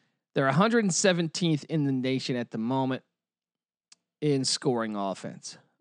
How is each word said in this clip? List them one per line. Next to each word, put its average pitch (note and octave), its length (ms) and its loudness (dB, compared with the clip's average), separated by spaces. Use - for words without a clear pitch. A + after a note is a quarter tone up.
They're C#3+ 120 2
a C3+ 60 4
hundred G#3 400 4
seventeenth E3+ 720 0
in D3+ 200 0
the C#3 60 0
nation C3 440 -2
at A#2+ 160 -6
the A2+ 80 -6
moment C3 420 -2
in C#3 240 0
scoring A2+ 500 -2
offense. - 640 -6